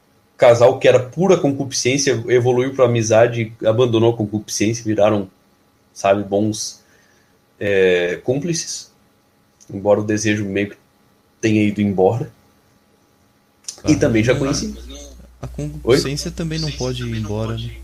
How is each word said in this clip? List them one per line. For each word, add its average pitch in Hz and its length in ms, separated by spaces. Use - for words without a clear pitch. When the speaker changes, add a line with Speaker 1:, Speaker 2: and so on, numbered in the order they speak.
Speaker 1:
casal 120 420
que 139 80
era 123 120
pura 175 380
concupiscência, 131 880
evoluiu 123 460
pra 127 120
amizade, 117 680
abandonou 113 480
a 117 40
concupiscência, 107 680
viraram, 104 460
sabe, 98 300
bons, 104 580
é, 90 640
cúmplices, - 680
embora 104 300
o 107 40
desejo 107 420
meio 101 260
que - 60
tenha 107 220
ido 104 180
embora. 101 500
E 151 60
Speaker 2:
Ah, 139 60
Speaker 1:
também 113 240
já 123 100
Speaker 2:
mas 139 280
Speaker 1:
conheci. 214 140
Speaker 2:
a 117 60
concupiscência 143 840
Speaker 1:
Oi? 170 60
Speaker 2:
também 160 240
não 156 140
pode 127 300
ir 117 140
embora, 110 400
né? 117 260